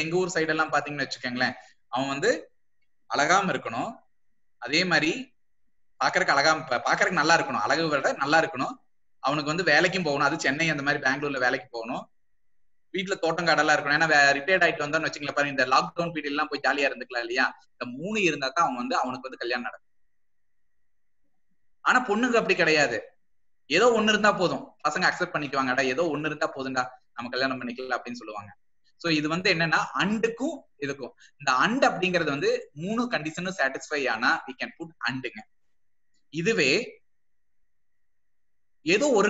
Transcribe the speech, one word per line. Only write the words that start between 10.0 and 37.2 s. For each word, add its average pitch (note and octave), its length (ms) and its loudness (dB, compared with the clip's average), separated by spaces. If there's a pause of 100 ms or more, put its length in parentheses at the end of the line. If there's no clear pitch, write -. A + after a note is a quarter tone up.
போகணும், C#3+ 200 2
அது D#3+ 160 0
சென்னை D3+ 300 0
அந்த C#3+ 120 -4
மாதிரி C#3+ 180 0
பெங்களூர்ல C#3 420 -2
வேலைக்கு B2+ 300 -2
போகணும், B2+ 280 -8 (880)
வீட்டுல F#3+ 200 -2 (100)
தோட்டம் E3 240 0
காடெல்லாம் D3+ 280 4
இருக்கணும். C#3+ 220 0
ஏன்னா D#3+ 140 2
வே-, C#3+ 260 8
retired F3 280 4
ஆயிட்டு D#3+ 200 0
வந்தோம்னு D#3 220 -2
வச்சுக்கோங்களேன், C#3+ 300 -4
பாருங்க C#3+ 180 0
இந்த B2+ 180 4
lockdown E3+ 420 0
period D3 180 -4
எல்லாம் D3+ 180 -2
போய் C#3 140 -8
ஜாலியா C#3 240 2
இருந்துக்கலாம் B2 360 -6
இல்லையா? B2 200 0 (280)
இந்த - 100 -8 (140)
மூணு G3+ 240 -4
இருந்தா C#3+ 320 0
தான் E3+ 120 2
அவன் B2+ 160 -4
வந்து, C3+ 200 -2
அவனுக்கு B2+ 260 -6
வந்து - 140 -12
கல்யாணம் A#2+ 260 -4
நடக்கும். - 240 -16 (1900)
ஆனா G#3 160 4 (100)
பொண்ணுங்க A3+ 320 2
அப்படி F#3+ 180 2
கிடையாது, D3 380 4 (720)
ஏதோ F#3+ 180 6 (100)
ஒண்ணு G#3+ 160 4
இருந்தா G#3 180 4 (100)
போதும், D3+ 240 -2 (180)
பசங்க F3 240 0
accept E3+ 280 -4
பண்ணிக்குவாங்கடா, C3+ 480 0 (100)
ஏதோ D#3+ 100 0 (100)
ஒண்ணு D3+ 160 -4
இருந்தா D3+ 280 -2
போதும்டா, C3 260 -4 (320)
நம்ம A#2+ 180 -10
கல்யாணம் B2+ 280 -2
பண்ணிக்கலாம் B2 360 -6
அப்படின்னு A#2+ 240 -12
சொல்லுவாங்க. G#2 300 -12 (480)
So E3+ 160 -4
இது D3+ 160 0
வந்து F#3 200 0
என்னன்னா E3 260 2 (220)
and-க்கும் A3+ 580 -2 (240)
இதுக்கும், C#3 280 -8 (280)
இந்த C#3 120 -2 (120)
and A3 220 2
அப்படிங்கிறது E3+ 500 0
வந்து E3+ 160 0 (320)
மூணு A3 200 -4 (120)
கண்டிஷனும் E3 440 -6
satisfy C#3 420 -4 (120)
ஆனா A#2 180 0 (140)
we C3 160 -14
can A#2 160 -6
put E3 140 -14 (160)
and-ங்க. B2+ 340 -6 (920)
இதுவே E3+ 340 2 (2250)